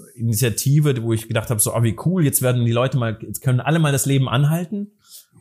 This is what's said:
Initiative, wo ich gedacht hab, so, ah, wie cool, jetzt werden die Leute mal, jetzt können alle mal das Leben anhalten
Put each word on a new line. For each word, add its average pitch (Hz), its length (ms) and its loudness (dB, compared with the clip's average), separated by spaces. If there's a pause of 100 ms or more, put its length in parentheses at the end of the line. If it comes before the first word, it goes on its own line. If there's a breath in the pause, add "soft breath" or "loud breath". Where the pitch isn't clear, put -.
(140)
Initiative, 120 880 0
wo 113 100 0
ich 113 140 -2
gedacht 113 240 -4
hab, 117 100 -2
so, 120 140 -2
ah, 117 80 0
wie 113 140 0 (100)
cool, 180 180 0
jetzt 131 180 0
werden 123 220 2
die 117 80 2
Leute 131 260 0
mal, 113 220 -4
jetzt - 220 -12
können 127 180 2
alle 160 200 0
mal 151 120 2
das 139 140 0
Leben 135 220 2
anhalten 165 640 0 (480 loud breath)